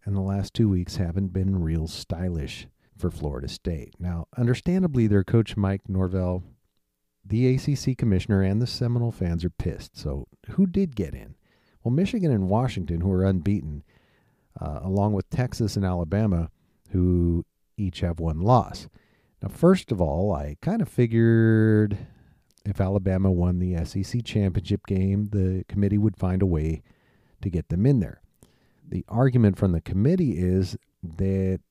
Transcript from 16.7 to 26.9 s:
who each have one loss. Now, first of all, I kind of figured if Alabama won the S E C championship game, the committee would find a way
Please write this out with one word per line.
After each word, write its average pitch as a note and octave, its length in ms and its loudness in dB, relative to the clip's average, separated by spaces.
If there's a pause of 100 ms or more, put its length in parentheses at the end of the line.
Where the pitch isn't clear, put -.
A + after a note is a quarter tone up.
who F2 520 2 (320)
each F#2+ 240 -4
have E2+ 180 -2
one D#2+ 220 -2
loss. A2+ 480 2 (540)
Now, G2+ 60 -6
first F3+ 440 2
of F#2+ 80 -2
all, F2 340 0
I D2 280 -6
kind A3 180 -2
of D3+ 80 -2
figured A2+ 1120 4 (680)
if G2+ 160 -4
Alabama F#2+ 500 2
won F2+ 280 2
the F2+ 160 0
S E2 200 -4
E G2 80 -2
C B2 200 -4
championship G2 640 -2
game, G2 400 0
the F#2+ 420 -2
committee G2+ 300 0
would G#2 180 2
find F#2 240 0
a G2 60 2
way D#2+ 360 0 (600)